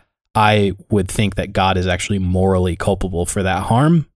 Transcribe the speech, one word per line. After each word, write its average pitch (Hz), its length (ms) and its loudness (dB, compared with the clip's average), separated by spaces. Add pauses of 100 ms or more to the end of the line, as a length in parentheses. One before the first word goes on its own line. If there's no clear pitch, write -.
(340)
I 107 380 4 (180)
would 98 200 0
think 101 240 -2
that 92 180 -6
God 95 240 2
is 90 100 -2
actually 92 320 -2
morally 92 580 0
culpable 92 500 -2
for - 160 -4
that 92 220 -2
harm. 147 520 2